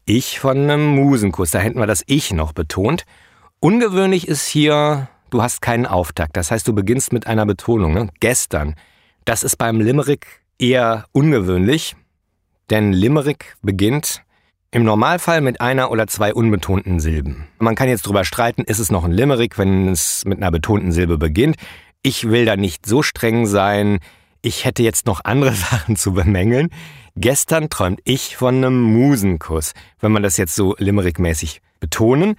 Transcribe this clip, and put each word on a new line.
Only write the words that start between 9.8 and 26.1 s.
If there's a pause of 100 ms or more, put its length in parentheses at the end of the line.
Limerick (160)
eher
ungewöhnlich, (760)
denn
Limerick
beginnt (480)
im
Normalfall
mit
einer
oder
zwei
unbetonten
Silben. (120)
Man
kann
jetzt
drüber
streiten,
ist
es
noch
ein
Limerick,
wenn
es
mit
einer
betonten
Silbe
beginnt. (460)
Ich
will
da
nicht
so
streng
sein. (440)
Ich
hätte
jetzt
noch
andere
<laughs>
Sachen
zu